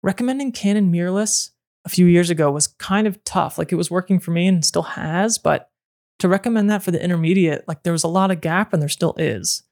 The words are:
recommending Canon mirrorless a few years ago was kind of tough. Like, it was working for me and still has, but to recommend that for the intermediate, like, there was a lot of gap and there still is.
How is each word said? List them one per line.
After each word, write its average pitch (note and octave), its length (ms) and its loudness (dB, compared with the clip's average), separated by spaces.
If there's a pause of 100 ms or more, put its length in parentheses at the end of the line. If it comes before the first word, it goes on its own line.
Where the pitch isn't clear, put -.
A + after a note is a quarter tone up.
recommending B3+ 480 -2
Canon G3+ 400 2
mirrorless F#3 600 -2 (340)
a - 40 -14
few F3+ 160 4
years F3 240 6
ago D#3 220 2
was D3 160 0
kind G#3 400 -2
of G3 160 -6
tough. - 340 -2
Like, D#3+ 140 -4
it F3 40 0
was E3+ 140 -2
working F3+ 300 0
for - 120 -6
me E3+ 160 2
and F3+ 160 2
still - 200 0
has, F#3 540 -2
but - 320 0 (500)
to F#3+ 80 0
recommend G#3 420 2
that G#3 140 0
for F#3 80 -4
the E3+ 120 -2
intermediate, E3+ 640 0
like, D#3 160 -8
there E3+ 100 0
was D#3+ 100 -2
a F3 40 -2
lot F#3+ 220 0
of F3 120 -2
gap F3 320 -2
and D#3+ 80 0
there D3 80 -2
still - 280 -2
is. C3+ 540 -4